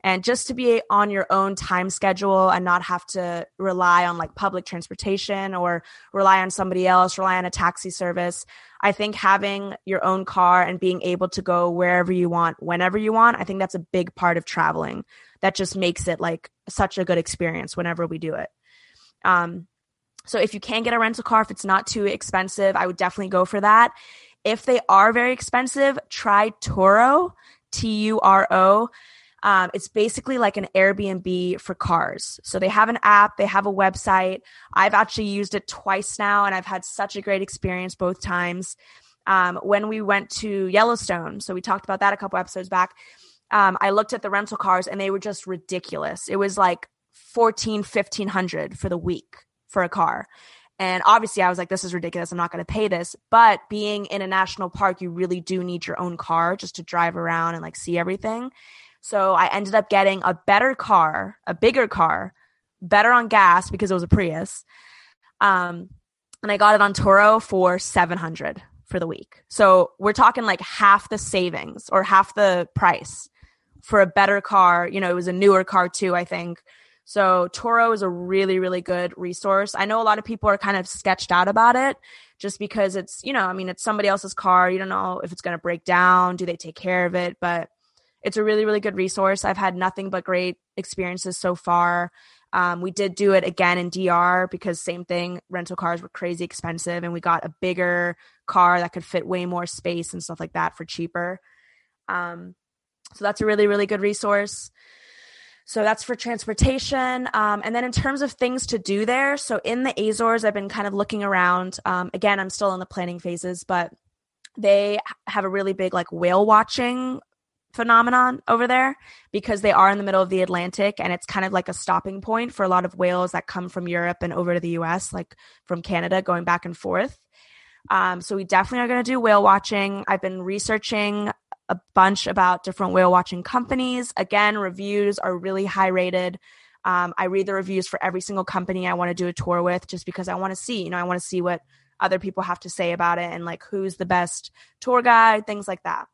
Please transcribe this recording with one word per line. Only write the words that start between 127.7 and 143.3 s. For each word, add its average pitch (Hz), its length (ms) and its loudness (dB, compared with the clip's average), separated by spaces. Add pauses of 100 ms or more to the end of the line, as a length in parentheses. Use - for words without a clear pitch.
Um, 185 300 0
so 196 140 -8
we 196 100 -4
definitely 202 400 2
are 233 40 -4
gonna 247 160 0
do 254 160 -2
whale 214 220 6
watching. 196 640 2
I've 190 140 -2
been 185 200 -6
researching 208 880 -4 (380)
a 185 100 -4 (160)
bunch 190 320 4
about 180 380 0
different 185 300 -4
whale 185 180 6
watching 180 300 0
companies. 254 720 -4
Again, 208 420 0
reviews 202 600 -2
are 185 180 -4
really 190 300 -6
high 190 220 0
rated. 180 500 -2 (460)
Um, 180 340 -2
I 190 60 -2
read 190 220 -2
the 196 80 -4
reviews 190 340 -4
for - 140 -8
every 185 180 -4
single 190 240 -6
company 185 420 -6
I 180 80 -2
wanna 175 200 -2
do 175 140 -4
a 175 40 -6
tour 175 300 -2
with 180 240 -2
just - 200 -12
because 185 220 -10
I 180 60 -6
wanna 190 220 -6
see, 220 260 -8
you 170 80 -8
know, 180 80 -6
I 175 60 -4
wanna 180 160 -4
see 180 220 -6
what 175 200 -4 (360)
other 185 200 0
people 190 240 -6
have 175 180 -6
to 180 100 -16
say 170 220 -2
about 170 260 0
it 175 140 -6